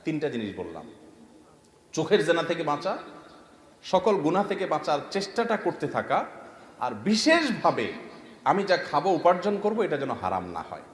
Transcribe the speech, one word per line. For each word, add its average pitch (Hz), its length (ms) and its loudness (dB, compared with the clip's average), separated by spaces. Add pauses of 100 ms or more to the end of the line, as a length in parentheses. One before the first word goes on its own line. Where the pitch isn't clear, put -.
তিনটা 151 260 -2
জিনিস 110 280 -4
বললাম, 82 280 -10 (1080)
চোখের 175 320 2
জেনা 165 180 2
থেকে 170 200 -2
বাঁচা, 151 340 -2 (840)
সকল 196 320 2
গুনাহ 160 280 2
থেকে 196 220 -2
বাঁচার 151 340 0 (120)
চেষ্টাটা 214 460 -2
করতে 156 300 -4
থাকা, 131 380 0 (540)
আর 123 120 -2
বিশেষভাবে 170 1000 2 (520)
আমি 156 180 4
যা 180 140 4
খাবো, 151 320 0
উপার্জন 180 480 4
করব, 214 240 0
এটা 165 160 0
যেন 135 140 -2
হারাম 92 400 -2
না 85 180 -8
হয় 78 240 -12